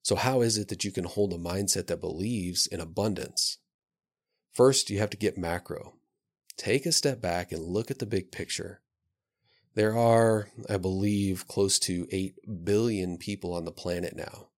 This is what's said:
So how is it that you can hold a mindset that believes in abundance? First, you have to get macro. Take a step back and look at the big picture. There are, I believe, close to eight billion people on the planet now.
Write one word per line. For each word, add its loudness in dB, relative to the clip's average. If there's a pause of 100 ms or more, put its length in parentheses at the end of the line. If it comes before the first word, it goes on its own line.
So 2
how 4
is 4
it -4
that -6
you -2
can -4
hold 0
a -4
mindset -2
that -4
believes -2
in -6
abundance? -4 (960)
First, 6
you -2
have 0
to -6
get -2
macro. -6 (640)
Take 0
a 2
step 2
back -2
and -6
look -2
at -6
the -4
big -2
picture. -8 (920)
There 2
are, 6 (200)
I 0
believe, 0
close 2
to -2
eight -4 (280)
billion 2
people -6
on -4
the -6
planet -4
now. -12 (100)